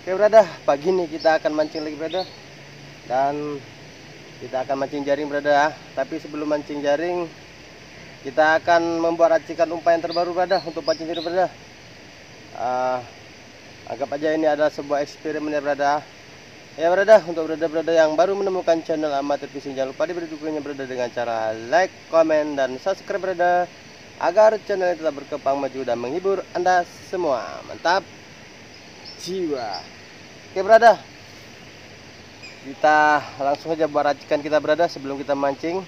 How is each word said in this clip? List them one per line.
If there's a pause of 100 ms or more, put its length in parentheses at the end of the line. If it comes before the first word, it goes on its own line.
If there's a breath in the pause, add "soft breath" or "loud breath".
Oke,
berada, (160)
pagi
ini
kita
akan
mancing
lagi,
berada. (880)
Dan (800)
kita
akan (120)
mancing
jaring,
berada. (160)
Tapi
sebelum
mancing
jaring, (960)
kita
akan
membuat
racikan
umpan
yang
terbaru,
berada,
untuk
pancing
jaring,
berada. (1040)
Ah, (880)
anggap
aja
ini
adalah
sebuah
eksperimen,
ya,
berada. (760)
Ya,
berada,
untuk
berada-berada
yang
baru
menemukan
channel
Amatir
Fishing,
jangan
lupa
diberi
dukungannya,
berada,
dengan
cara
like, (160)
komen,
dan
subscribe,
berada, (560)
agar
channel
ini
tetap
berkembang
maju
dan
menghibur (160)
Anda (240)
semua. (240)
Mantap (1200)
jiwa. (720)
Oke,
berada, (1600)
kita (160)
langsung
saja
buat
racikan
kita,
berada,
sebelum
kita
mancing.